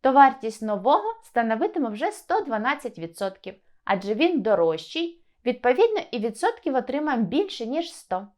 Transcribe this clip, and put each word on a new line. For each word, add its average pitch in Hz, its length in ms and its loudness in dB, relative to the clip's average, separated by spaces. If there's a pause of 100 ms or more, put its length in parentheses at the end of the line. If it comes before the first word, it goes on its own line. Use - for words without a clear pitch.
то 269 100 2
вартість 262 500 4
нового 262 640 0
становитиме 233 640 -2
вже 247 220 -4
сто 403 300 -4
дванадцять 247 580 -4
відсотків, 190 560 -10 (280)
адже 196 300 -2
він 311 280 2
дорожчий, 185 800 0 (240)
відповідно, 381 560 2 (100)
і 247 80 -6
відсотків 262 560 -4
отримаємо 262 480 -2
більше, 254 420 -4
ніж 311 280 -6
сто. 196 340 -8 (100)